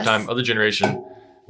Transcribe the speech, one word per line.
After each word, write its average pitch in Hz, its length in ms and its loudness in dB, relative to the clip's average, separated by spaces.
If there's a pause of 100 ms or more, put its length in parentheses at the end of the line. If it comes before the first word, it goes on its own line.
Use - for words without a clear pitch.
lifetime, 107 240 2
of 120 60 -2
the 123 80 0
generation, 107 580 0 (480)